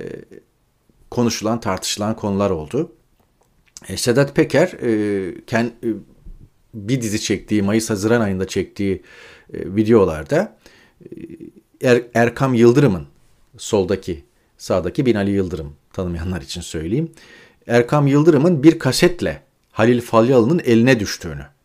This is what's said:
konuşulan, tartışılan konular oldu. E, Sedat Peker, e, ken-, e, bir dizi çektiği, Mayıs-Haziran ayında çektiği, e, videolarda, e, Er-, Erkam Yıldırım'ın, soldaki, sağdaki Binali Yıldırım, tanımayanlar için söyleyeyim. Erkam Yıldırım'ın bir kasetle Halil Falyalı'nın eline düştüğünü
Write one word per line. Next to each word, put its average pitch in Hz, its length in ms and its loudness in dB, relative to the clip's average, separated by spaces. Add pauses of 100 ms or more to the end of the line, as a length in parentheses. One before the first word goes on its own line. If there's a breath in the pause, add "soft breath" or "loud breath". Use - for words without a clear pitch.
(1120)
konuşulan, 117 480 -2
tartışılan 104 560 -6
konular 101 340 -2
oldu. 92 420 -4 (960)
E, 98 100 -10
Sedat 135 380 0
Peker, 151 320 2
e, 127 220 -6 (580)
ken-, 117 240 -2 (120)
e, 117 60 -4 (840)
bir 117 280 -4
dizi 110 200 -4
çektiği, 104 420 -2
Mayıs-Haziran 110 580 0
ayında 92 260 -2
çektiği, 98 560 -4 (500 loud breath)
e, 95 220 -10
videolarda, 107 840 2 (440 soft breath)
e, - 60 -20 (720)
Er-, 120 220 4 (100)
Erkam 120 400 0
Yıldırım'ın, 117 540 4 (500)
soldaki, 95 640 -4 (340)
sağdaki 92 480 -4
Binali 104 260 2
Yıldırım, 82 420 -4 (200)
tanımayanlar 87 480 -6
için 85 200 -12
söyleyeyim. 101 500 -6 (560 soft breath)
Erkam 123 400 2
Yıldırım'ın 147 560 4
bir 160 160 6
kasetle 101 600 -2 (300)
Halil 117 300 2
Falyalı'nın 120 640 4
eline 120 340 4
düştüğünü 78 460 -8 (200)